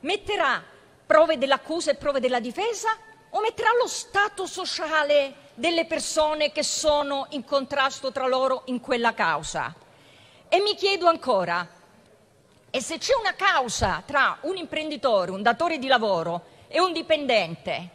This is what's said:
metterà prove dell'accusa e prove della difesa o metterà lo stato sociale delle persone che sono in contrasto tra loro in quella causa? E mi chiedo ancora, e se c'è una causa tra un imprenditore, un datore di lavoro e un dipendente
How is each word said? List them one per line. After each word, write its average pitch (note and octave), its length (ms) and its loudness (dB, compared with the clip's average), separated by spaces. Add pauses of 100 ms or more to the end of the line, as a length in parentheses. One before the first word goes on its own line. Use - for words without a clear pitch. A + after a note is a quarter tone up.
metterà E4 600 -2 (420)
prove D#4 340 6
dell'accusa C#4 520 0
e C#4+ 60 2
prove C#4 240 -2
della B3 180 0
difesa G4+ 580 -4 (340)
o F#4+ 100 -2
metterà A4 300 0 (100)
lo G4+ 80 0
stato G4+ 580 -2
sociale D4 880 0 (200)
delle E4 320 0
persone D4+ 680 0
che D4+ 100 -2
sono C#4+ 680 0
in C4+ 140 -8
contrasto C#4 680 -2
tra C4 160 -2
loro C4 380 0
in B3 140 -4
quella A#3 320 0
causa? D#3+ 640 -2 (760)
E F4 120 4
mi G#4 160 0
chiedo F#4 320 2
ancora, F#3 600 0 (1000)
e C4 100 -4
se D#4 180 -8
c'è - 200 0
una G4+ 160 -2
causa A#3+ 720 0
tra B3 360 2
un F4 140 -4
imprenditore, C#4+ 760 -2
un F#3+ 100 -6
datore D#4 360 2
di C4 100 -6
lavoro F3+ 560 0 (240)
e D#4 120 0
un F4+ 120 4
dipendente G#3+ 1040 0